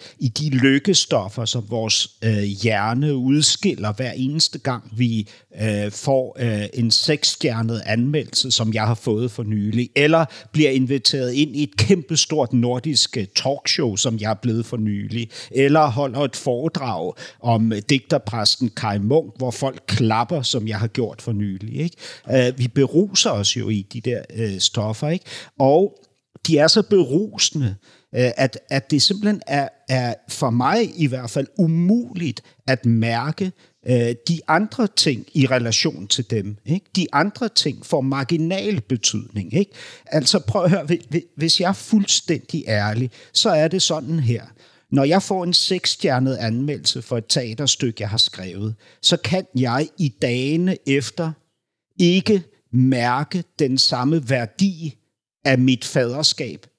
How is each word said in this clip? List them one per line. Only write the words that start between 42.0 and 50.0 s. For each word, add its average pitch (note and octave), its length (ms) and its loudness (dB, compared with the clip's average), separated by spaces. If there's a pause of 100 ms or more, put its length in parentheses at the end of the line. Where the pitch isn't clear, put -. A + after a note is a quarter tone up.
ærlig, G#2+ 420 -2 (220)
så - 180 2
er F3 180 4
det F3+ 140 -2
sådan D#3 380 -2
her. A#2 220 0 (500)
Når C#3 120 4
jeg F3 180 4
får F#3+ 220 -4
en F3 100 -2
seksstjernet C3 840 0
anmeldelse A#2 640 -4
for B2 160 -4
et A2 100 -4
teaterstykke, B2 760 -2
jeg G2+ 80 -4
har G#2+ 80 -2
skrevet, F#2+ 560 -2 (280)
så - 140 2
kan F3+ 280 -2 (120)
jeg B2+ 320 0 (100)
i D#3+ 100 0 (140)